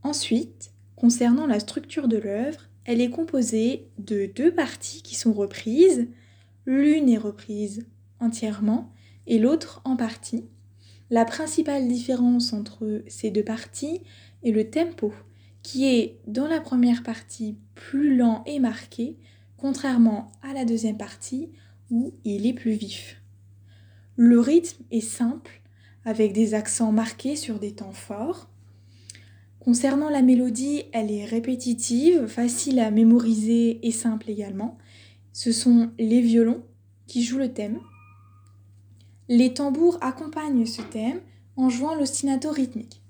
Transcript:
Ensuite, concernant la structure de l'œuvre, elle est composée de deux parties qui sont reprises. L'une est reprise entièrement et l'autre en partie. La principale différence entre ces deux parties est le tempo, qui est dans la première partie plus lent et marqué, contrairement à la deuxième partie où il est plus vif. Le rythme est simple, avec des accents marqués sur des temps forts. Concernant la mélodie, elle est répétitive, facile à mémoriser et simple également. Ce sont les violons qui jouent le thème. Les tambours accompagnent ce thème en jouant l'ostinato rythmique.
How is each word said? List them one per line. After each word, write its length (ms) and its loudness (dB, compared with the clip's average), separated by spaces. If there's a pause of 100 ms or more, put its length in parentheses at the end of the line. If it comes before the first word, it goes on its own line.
Ensuite, 680 -4 (240)
concernant 500 4
la 140 2
structure 480 -6
de 100 2
l'œuvre, 520 -6 (160)
elle 160 0
est 80 2
composée 800 -2 (100)
de 340 -4
deux 180 2
parties 520 -6
qui 120 -14
sont 180 2
reprises. 760 2 (580)
L'une 440 4
est 80 6
reprise 680 -8 (360)
entièrement 720 -2 (340)
et 120 4
l'autre 440 0
en 140 -2
partie. 480 -6 (640)
La 160 4
principale 640 -2
différence 680 0
entre 540 -8
ces 220 -6
deux 140 0
parties 580 -8 (420)
est 80 0
le 180 0
tempo, 440 -2 (480)
qui 240 -2
est 320 2 (100)
dans 200 -4
la 140 -2
première 420 2
partie 540 -10 (180)
plus 400 0
lent 300 4
et 140 -8
marqué, 580 -4 (400)
contrairement 760 2 (100)
à 120 -12
la 100 -4
deuxième 340 -2
partie 540 -12 (400)
où 220 -2 (100)
il 240 -2
est 60 0
plus 180 -4
vif. 480 -8 (960)
Le 240 8
rythme 500 2
est 120 -2
simple, 600 -6 (440)
avec 280 0
des 200 2
accents 380 -2
marqués 440 -2
sur 240 -8
des 140 -8
temps 180 -14
forts. 580 -10 (1080)
Concernant 500 0
la 120 2
mélodie, 680 2
elle 200 -4
est 140 -6
répétitive, 1000 0
facile 520 -2
à 100 2
mémoriser 960 4
et 60 0
simple 380 -4
également. 480 -8 (560)
Ce 180 -2
sont 480 4
les 220 4
violons 420 4 (420)
qui 180 -4
jouent 160 -4
le 140 -2
thème. 260 -6 (1500)
Les 240 6
tambours 480 2
accompagnent 640 -2
ce 180 -10
thème 360 -6 (380)
en 120 2
jouant 260 -2
l'ostinato 540 -2
rythmique. 600 -6